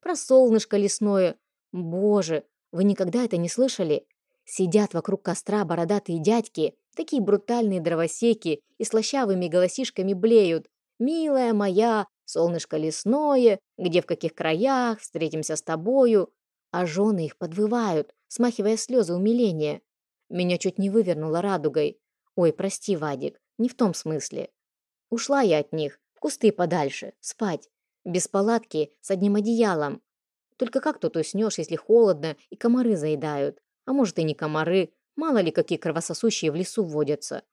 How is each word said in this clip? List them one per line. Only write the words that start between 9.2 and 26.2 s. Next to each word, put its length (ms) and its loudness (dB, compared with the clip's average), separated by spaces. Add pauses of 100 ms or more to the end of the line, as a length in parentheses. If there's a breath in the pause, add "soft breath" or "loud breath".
голосишками 680 0
блеют: 540 4 (320)
«Милая 540 0
моя, 540 2 (180)
солнышко 520 -2
лесное, 840 2 (180)
где 240 0
в 40 -6
каких 280 -4
краях 680 0
встретимся 560 -6
с 60 -8
тобою». 680 2 (400)
А 140 -2
жёны 400 0
их 120 -10
подвывают, 760 -2 (140)
смахивая 500 0
слёзы 380 0
умиления. 680 0 (480)
Меня 300 -2
чуть 180 -4
не 140 0
вывернуло 500 0
радугой. 580 0 (360)
Ой, 180 4
прости, 420 -4
Вадик, 460 -6 (160)
не 120 0
в 60 -14
том 200 0
смысле. 560 -8 (580)
Ушла 320 0
я 180 4
от 140 -6
них, 260 -6 (140)
в 60 -20
кусты 320 2